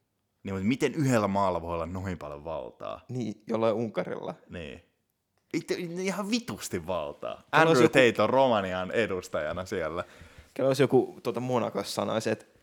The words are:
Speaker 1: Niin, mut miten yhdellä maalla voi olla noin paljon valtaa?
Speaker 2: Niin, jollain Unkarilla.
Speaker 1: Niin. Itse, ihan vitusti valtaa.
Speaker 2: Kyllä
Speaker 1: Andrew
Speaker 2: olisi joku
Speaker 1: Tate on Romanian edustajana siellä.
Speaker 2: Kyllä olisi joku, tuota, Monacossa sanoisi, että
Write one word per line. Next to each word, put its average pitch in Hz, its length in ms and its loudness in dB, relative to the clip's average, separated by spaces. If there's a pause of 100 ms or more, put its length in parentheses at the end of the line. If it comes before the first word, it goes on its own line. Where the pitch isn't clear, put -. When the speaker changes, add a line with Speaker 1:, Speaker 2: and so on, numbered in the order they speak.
(420)
Speaker 1:
Niin, 98 120 -6
mut 95 100 -4
miten 131 300 2
yhdellä 127 340 2
maalla 95 340 2
voi 85 120 -4
olla 82 120 -2
noin 92 320 -6
paljon 73 260 -12
valtaa? 60 640 -10
Speaker 2:
Niin, 120 380 -8
jollain 113 280 0
Unkarilla. 117 600 -4 (160)
Speaker 1:
Niin. 78 320 -12 (720)
Itse, 165 240 -4
ihan 185 520 -6
vitusti 107 560 -4
valtaa. 76 480 -6
Speaker 2:
Kyllä - 180 -18
Speaker 1:
Andrew 160 160 6
Speaker 2:
olisi 135 140 6
joku 113 100 6 (200)
Speaker 1:
Tate 110 100 2
on 110 80 4
Romanian 101 600 2
edustajana 92 720 -2
siellä. 87 400 -4 (500)
Speaker 2:
Kyllä 127 120 0
olisi 135 160 4
joku, 127 400 4
tuota, 120 180 -4
Monacossa 113 540 -2
sanoisi, 107 360 -2
että 110 140 -4 (180)